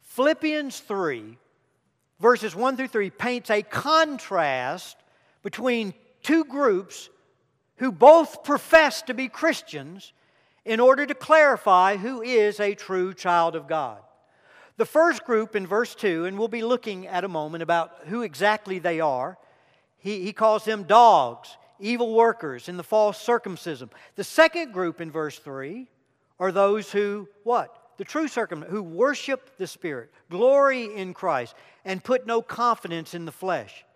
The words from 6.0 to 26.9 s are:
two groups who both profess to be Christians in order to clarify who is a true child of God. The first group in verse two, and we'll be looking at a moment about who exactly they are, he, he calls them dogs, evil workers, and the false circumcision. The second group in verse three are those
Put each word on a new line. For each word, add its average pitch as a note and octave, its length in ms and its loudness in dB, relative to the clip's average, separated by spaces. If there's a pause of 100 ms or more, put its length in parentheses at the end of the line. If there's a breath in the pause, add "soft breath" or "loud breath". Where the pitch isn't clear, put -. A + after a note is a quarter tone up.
two D#4 220 2
groups A#3+ 640 -2 (680)
who B3+ 140 -2
both C#4 520 8
profess D4 600 4
to B3 100 -8
be B3+ 140 -6
Christians F3+ 840 -6 (500)
in A3 160 -2
order C4 260 6
to C4+ 80 -6
clarify G#3 840 4
who A#3 240 -8
is G#3 400 0
a G3+ 140 -2
true F#3+ 380 -6
child E3+ 420 0
of D3 120 -10
God. C3 340 -6 (760 soft breath)
The A3 80 0
first D#4 400 2
group A3+ 300 -2
in F#3+ 120 -4
verse A3 280 -2
two, E3+ 300 -2
and G3 140 -8
we'll A3+ 80 -2
be A3+ 160 -6
looking A3 440 -4
at F3+ 180 -4
a F#3+ 40 -8
moment E3 340 -8
about E3+ 280 0 (140)
who A3 160 -6
exactly F#3+ 580 -2
they E3 220 -2
are, D3 360 -2 (600 soft breath)
he, G3 240 -8
he G3 120 -8
calls A3 300 0
them G#3+ 200 -6
dogs, E3+ 760 4 (220 soft breath)
evil A3+ 340 -4
workers, G#3+ 560 0
and F3+ 80 -10
the F3 60 -12
false G#3 360 0
circumcision. E3+ 680 -6 (260 loud breath)
The G3 80 -8
second D#4+ 480 2
group F3+ 300 -6
in E3 100 -10
verse D3+ 280 -8
three D3 480 -14 (520)
are F#3 120 -2
those G3 400 2